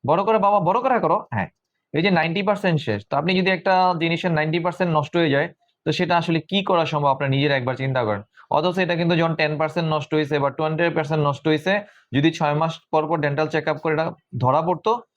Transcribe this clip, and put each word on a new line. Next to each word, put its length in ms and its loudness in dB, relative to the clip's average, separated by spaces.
বড় 160 2
করে 140 2
বাবা, 220 2
বড় 220 0
করে 120 0
হা 60 2
করো, 320 0
হ্যাঁ। 160 -4
এই 80 0
যে 100 2
নাইনটি 320 0
পার্সেন্ট 380 0
শেষ। 280 -4
তো 80 -2
আপনি 200 0
যদি 120 2
একটা 500 2
জিনিসের 320 0
নাইনটি 280 0
পার্সেন্ট 380 -2
নষ্ট 200 -2
হয়ে 120 4
যায়, 240 0
তো 60 0
সেটা 260 0
আসলে 220 0
কি 240 -2
করা 220 2
সম্ভব, 240 0
আপনারা 200 0
নিজেরা 260 2
একবার 200 -2
চিন্তা 300 -2
করেন। 160 -2
অথচ 260 0
এটা 180 0
কিন্তু 200 2
যখন 200 2
টেন 220 -2
পার্সেন্ট 360 -2
নষ্ট 200 -4
হয়েছে 260 0
বা 100 0
টোয়েন্টি 400 0
পার্সেন্ট 380 0
নষ্ট 200 -2
হয়েছে, 320 2
যদি 180 4
ছয় 220 0
মাস 260 -2
পর 160 0
পর 100 -2
ডেন্টাল 300 0
চেক 200 -2
আপ 100 -2
করে 160 -4
এটা 200 -2
ধরা 240 2
পড়তো 400 -2